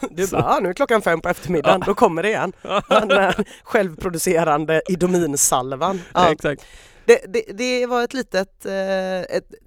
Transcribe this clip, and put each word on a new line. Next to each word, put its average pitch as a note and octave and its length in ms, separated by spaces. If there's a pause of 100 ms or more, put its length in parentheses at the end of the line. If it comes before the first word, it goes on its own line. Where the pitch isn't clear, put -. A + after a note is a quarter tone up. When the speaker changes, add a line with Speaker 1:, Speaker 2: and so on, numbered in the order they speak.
(120)
Speaker 1:
Du F3+ 160
Speaker 2:
Så. E3+ 80
Speaker 1:
bara, A#2 100
"Ah, B3 140
nu C4+ 100
är C#4 40
klockan A#3+ 280
fem E3 200
på F3 80
eftermiddagen, F3+ 500
Speaker 2:
Ja. F3+ 60
Speaker 1:
då G3 100
kommer E3+ 280
det G#3 60
igen." F3+ 280
Speaker 2:
<laughs> - 40
Ja. - 280
Speaker 1:
Den G#3+ 180
där F#3+ 380 (180)
självproducerande D#3+ 1200
Idominsalvan. D#3+ 1120 (120)
Ja. F3 180
Speaker 2:
Exakt. D#3 340 (400)
Speaker 1:
Det, A#3 220
det, G3+ 160 (100)
det B3 320
var A#3+ 180
ett A#3+ 100
litet, G3 520
eh, F#3+ 560
ett - 240 (220)